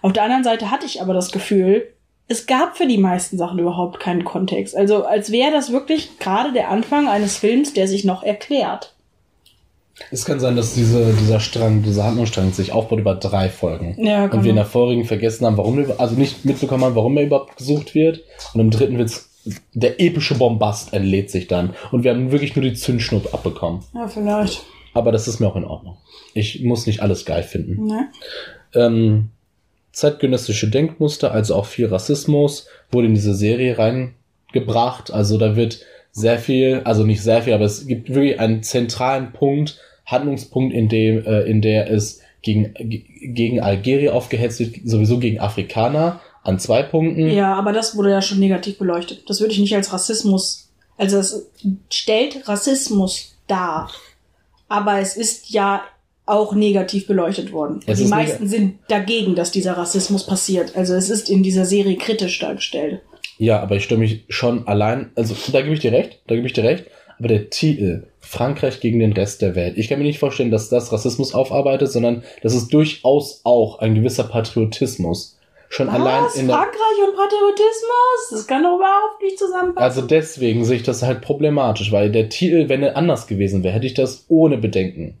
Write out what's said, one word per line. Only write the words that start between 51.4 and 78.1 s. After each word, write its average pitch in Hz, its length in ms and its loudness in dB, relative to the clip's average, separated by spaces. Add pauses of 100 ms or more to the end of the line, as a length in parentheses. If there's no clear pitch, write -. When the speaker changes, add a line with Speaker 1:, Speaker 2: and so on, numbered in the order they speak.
Speaker 1:
stellt 254 600 -2
Rassismus 202 840 -2 (120)
dar. 175 420 -4 (800)
Aber 208 320 0
es 196 180 -4
ist - 320 -6
ja 202 320 0 (440)
auch 208 300 0
negativ 196 520 2
beleuchtet 185 440 0
worden. 156 240 -4
Und - 140 -12
Speaker 2:
Es 104 100 2
Speaker 1:
die - 60 2
Speaker 2:
ist 202 40 2
Speaker 1:
meisten 214 360 0
Speaker 2:
neg- 196 40 -2
Speaker 1:
sind 202 380 0
dagegen, 202 480 0
dass 170 160 -2
dieser 185 260 -2
Rassismus 190 480 -2
passiert. 185 500 -2
Also 180 180 0
es 185 160 0
ist 214 200 -2
in 190 140 6
dieser 185 220 2
Serie 196 320 2
kritisch - 420 -4
dargestellt. 151 600 -6 (360)
Speaker 2:
Ja, 110 240 2
aber 98 140 -2
ich 101 80 -2
störe 117 160 0
mich 107 300 0
schon 117 380 -2
allein, 107 480 0
also 110 200 -2 (160)
da 135 100 2
gebe 147 120 -2
ich 151 80 -2
dir 117 100 0
recht, - 360 0
da 117 80 0
gebe 117 120 -2
ich - 60 -6
dir 110 100 0
recht, 151 220 0 (340)
aber 117 80 -4
der 107 220 2
Titel, 98 580 -2 (120)
Frankreich 135 600 -4
gegen 117 200 0
den 107 140 4
Rest 101 280 -2
der 92 140 0
Welt, 87 220 -2
ich 113 120 -2
kann 139 100 0
mir 147 60 0
nicht 147 140 -2
vorstellen, 135 320 0
dass 110 180 -2
das 120 240 0
Rassismus 120 420 -2
aufarbeitet, 135 560 0
sondern 120 320 0 (180)
das 113 140 0
ist 117 180 -2
durchaus 151 720 2
auch 117 360 2
ein 110 160 2
gewisser 117 280 0
Patriotismus. 110 1120 -2 (340)
Schon 135 160 -2
Speaker 1:
Was? 202 80 -2
Speaker 2:
allein - 300 2 (100)
in 131 120 0
der 254 100 4
Speaker 1:
Frankreich 427 500 2
und 403 80 -2
Patriotismus? 440 1160 2